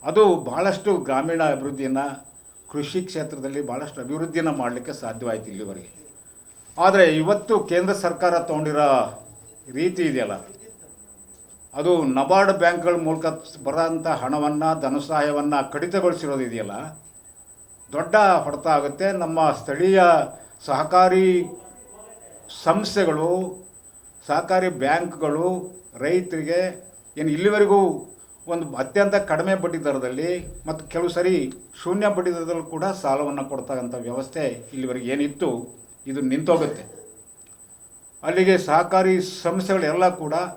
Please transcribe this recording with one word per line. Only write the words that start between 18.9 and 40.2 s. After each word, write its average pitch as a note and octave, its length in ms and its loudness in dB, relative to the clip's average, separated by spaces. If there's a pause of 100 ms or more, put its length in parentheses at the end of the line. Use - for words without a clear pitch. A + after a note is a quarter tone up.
ನಮ್ಮ D#3+ 400 0
ಸ್ಥಳೀಯ F3+ 500 2 (640)
ಸಹಕಾರಿ F3+ 800 4 (1200)
ಸಂಸ್ಥೆಗಳು, F3+ 1000 0 (640)
ಸಹಕಾರಿ F#3 420 0
ಬ್ಯಾಂಕ್‌ಗಳು D#3+ 1000 -2 (260)
ರೈತರಿಗೆ F3 840 -2 (340)
ಏನು D#3 120 -2
ಇಲ್ಲಿವರೆಗೂ G3 800 2 (400)
ಒಂದು E3 280 -6
ಅತ್ಯಂತ G3 400 0
ಕಡಿಮೆ F#3+ 400 0
ಬಡ್ಡಿ E3 280 -4
ದರದಲ್ಲಿ C#3 840 -4
ಮತ್ತು D#3 200 -8
ಕೆಲವು F3 240 -2
ಸರಿ F3 420 0 (320)
ಶೂನ್ಯ G3 240 0
ಬಡ್ಡಿ F3+ 280 0
ದರದಲ್ಲೂ E3 280 -4
ಕೂಡ D#3+ 220 -6
ಸಾಲವನ್ನು C#3+ 600 -2
ಕೊಡ್ತಕ್ಕಂಥ B2+ 500 -6
ವ್ಯವಸ್ಥೆ B2 760 -6
ಇಲ್ಲಿವರೆಗೆ B2+ 380 -6
ಏನಿತ್ತು, C#3+ 720 -4 (260)
ಇದು C3+ 140 -6
ನಿಂತೋಗುತ್ತೆ. D3+ 600 0 (1400)
ಅಲ್ಲಿಗೆ F3+ 340 4
ಸಹಕಾರಿ F#3 640 2
ಸಂಸ್ಥೆಗಳೆಲ್ಲ F3+ 880 0
ಕೂಡ D#3 240 -6 (240)